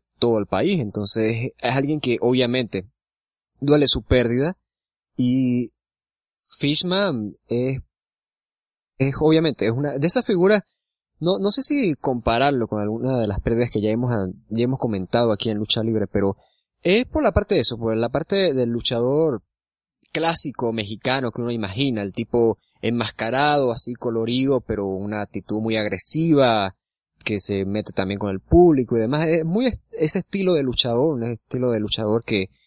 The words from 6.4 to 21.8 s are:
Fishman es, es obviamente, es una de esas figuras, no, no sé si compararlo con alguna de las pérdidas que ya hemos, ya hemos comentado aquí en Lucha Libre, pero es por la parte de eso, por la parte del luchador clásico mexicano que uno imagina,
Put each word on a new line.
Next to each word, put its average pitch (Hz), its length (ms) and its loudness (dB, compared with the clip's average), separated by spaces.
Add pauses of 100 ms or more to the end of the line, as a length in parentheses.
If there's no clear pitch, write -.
Fishman 156 760 0 (120)
es, 127 340 -2 (1160)
es 135 220 0
obviamente, 160 460 2
es 113 60 2
una 139 260 -4
de 139 80 0
esas 233 200 2
figuras, 196 380 2 (560)
no, 185 200 0
no 196 100 0
sé 269 120 2
si 262 340 2
compararlo 120 720 0
con 107 140 -4
alguna 117 380 -2
de 113 80 0
las 95 120 -2
pérdidas 117 320 0
que 107 100 -2
ya 104 80 0
hemos, 120 220 -2 (380)
ya 113 140 0
hemos 131 160 -2
comentado 113 520 0
aquí 107 180 -2
en 107 80 -2
Lucha 107 240 -2
Libre, 110 260 -2
pero 98 280 -2 (460)
es 202 240 2
por 311 180 -2
la 220 80 2
parte 202 240 0
de 147 60 4
eso, 117 160 0
por 113 180 -2
la 117 140 -2
parte 165 440 0
del 123 160 0
luchador 123 760 -2 (680)
clásico 156 640 0
mexicano 113 580 -2
que 127 100 -8
uno 120 100 -4
imagina, 113 500 -2